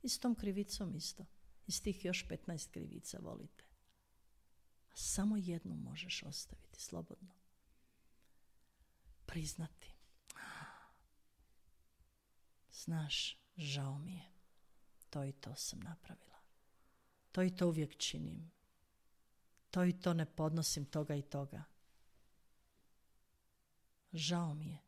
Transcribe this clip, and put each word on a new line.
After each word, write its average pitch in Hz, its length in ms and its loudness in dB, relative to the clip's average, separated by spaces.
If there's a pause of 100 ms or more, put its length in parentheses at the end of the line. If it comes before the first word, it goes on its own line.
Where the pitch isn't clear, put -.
I 254 80 -2
s - 100 2
tom 240 160 4
krivicom 202 600 0
isto. - 300 -6 (420)
I - 40 -2
s - 100 0
tih 196 240 0
još 180 220 2
petnaest 165 440 -4
krivica - 500 -6
volite. - 420 -10 (1300)
A - 40 -16
samo 208 420 4
jednu 175 380 -2
možeš 156 480 -4
ostaviti - 580 -10
slobodno. 175 520 -8 (1900)
Priznati. - 680 -4 (2750)
Znaš, - 680 0 (200)
žao 143 420 0
mi 175 140 -6
je. - 180 -10 (800)
To 143 140 -2
i 139 80 0
to 135 240 -6
sam - 240 -4
napravila. - 600 -10 (920)
To 185 120 4
i 185 120 6
to 180 120 8
uvijek 156 300 4
činim. 160 540 -2 (1200)
To 180 140 6
i 180 140 6
to 175 140 6
ne 165 120 6
podnosim 156 600 2
toga 151 300 2
i 143 60 2
toga. 143 420 -4 (2500)
Žao 165 400 2
mi 151 160 -4
je. 151 180 -8